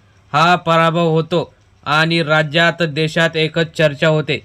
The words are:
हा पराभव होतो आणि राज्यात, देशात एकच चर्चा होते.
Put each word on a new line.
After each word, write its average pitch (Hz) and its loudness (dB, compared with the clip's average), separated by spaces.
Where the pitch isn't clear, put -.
हा 165 4
पराभव 165 0
होतो 160 -2
आणि 160 0
राज्यात, 156 0
देशात 160 -2
एकच 160 -4
चर्चा 156 0
होते. 156 -2